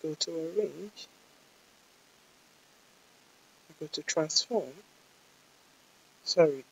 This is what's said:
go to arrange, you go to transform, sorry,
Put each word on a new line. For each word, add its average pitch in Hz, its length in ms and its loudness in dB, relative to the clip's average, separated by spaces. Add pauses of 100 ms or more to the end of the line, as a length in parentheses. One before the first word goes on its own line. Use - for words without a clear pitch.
go 156 120 -4
to - 160 -4
arrange, 170 760 -4 (2500)
you 156 120 -20
go 156 120 -8
to 151 100 -6
transform, 156 720 0 (1500)
sorry, 147 480 6